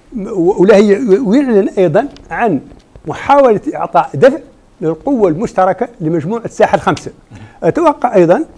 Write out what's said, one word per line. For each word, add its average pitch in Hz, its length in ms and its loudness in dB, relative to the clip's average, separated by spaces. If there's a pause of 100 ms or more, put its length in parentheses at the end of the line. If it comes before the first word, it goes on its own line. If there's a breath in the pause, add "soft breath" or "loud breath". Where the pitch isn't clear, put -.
(180)
و-، 185 440 -2
ولا 202 140 6
هي، 202 200 4 (300)
ويعلن 240 520 2
أيضًا 190 300 0 (240)
عن 180 280 -2 (480)
محاولة 254 520 2 (160)
إعطاء 165 380 -2
دفع 262 240 2 (440)
للقوة 190 480 -2
المشتركة 185 580 -2 (140)
لمجموعة 170 440 -4
الساحل - 320 0
الخمسة. - 340 -4 (520 loud breath)
أتوقع 294 520 0
أيضًا 180 300 2 (120)